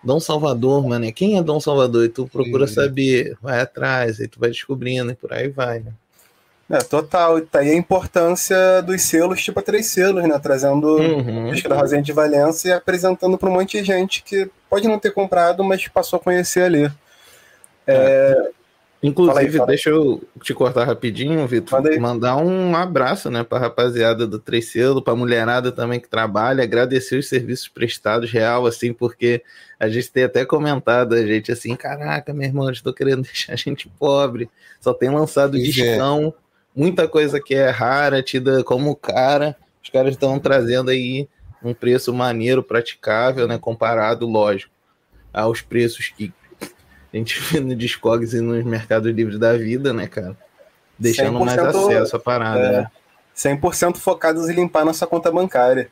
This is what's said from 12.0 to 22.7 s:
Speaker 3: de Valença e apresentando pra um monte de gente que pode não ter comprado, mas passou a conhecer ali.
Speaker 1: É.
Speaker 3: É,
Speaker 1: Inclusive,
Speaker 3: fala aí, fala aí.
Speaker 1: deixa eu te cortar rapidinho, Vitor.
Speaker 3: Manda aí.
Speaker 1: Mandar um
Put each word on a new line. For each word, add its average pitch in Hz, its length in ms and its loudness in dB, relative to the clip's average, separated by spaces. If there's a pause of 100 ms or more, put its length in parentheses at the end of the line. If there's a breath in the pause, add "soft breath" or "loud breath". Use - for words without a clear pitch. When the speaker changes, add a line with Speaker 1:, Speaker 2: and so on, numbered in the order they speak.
Speaker 3:
de 147 120 -6
Valença 151 540 2
e 180 40 2
apresentando 180 680 0
pra 190 100 0
um 185 40 0
monte 190 260 -2
de 202 40 -4
gente 190 400 -2
que 196 240 -4 (220)
pode 202 180 0
não 214 120 0
ter 202 120 0
comprado, 185 520 2
mas 190 240 -2
passou 180 300 -2
a 170 40 -2
conhecer 180 400 0
ali. 165 240 4 (1000 soft breath)
Speaker 1:
É. 139 40 2
Speaker 3:
É, 135 580 4 (520)
Speaker 1:
Inclusive, 147 320 4
Speaker 3:
fala 139 140 4
aí, 151 40 -2
fala 151 120 2
aí. 120 60 2
Speaker 1:
deixa - 200 2
eu 151 320 2 (220)
te - 100 -6
cortar 123 320 2
rapidinho, 127 600 -2
Vitor. 143 320 0
Speaker 3:
Manda 147 100 2
aí. 156 100 2
Speaker 1:
Mandar 120 380 0
um 180 380 0